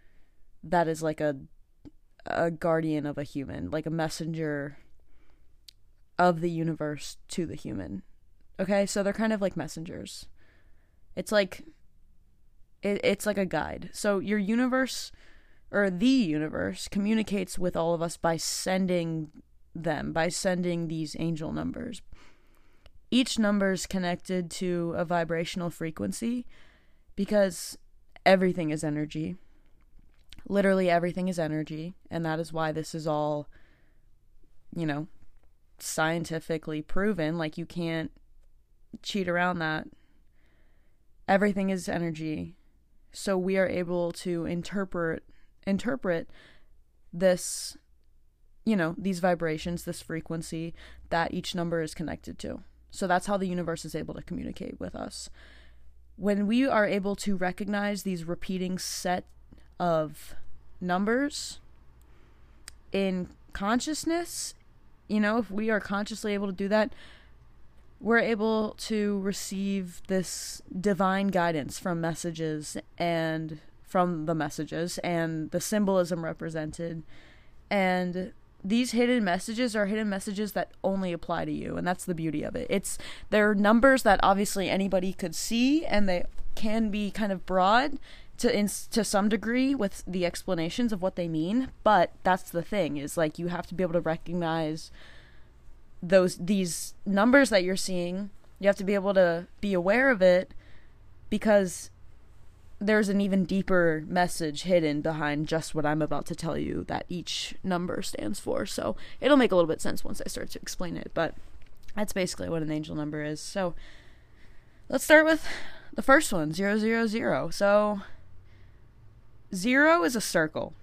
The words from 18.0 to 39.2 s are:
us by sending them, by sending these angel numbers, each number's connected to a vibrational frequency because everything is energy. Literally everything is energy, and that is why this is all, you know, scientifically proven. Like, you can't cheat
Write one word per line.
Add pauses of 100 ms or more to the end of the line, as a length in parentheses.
us
by
sending (420)
them,
by
sending
these
angel
numbers, (1120)
each
number's
connected
to
a
vibrational
frequency (680)
because (480)
everything
is
energy. (1120)
Literally
everything
is
energy, (160)
and
that
is
why
this
is
all, (1300)
you
know, (720)
scientifically
proven.
Like,
you
can't (880)
cheat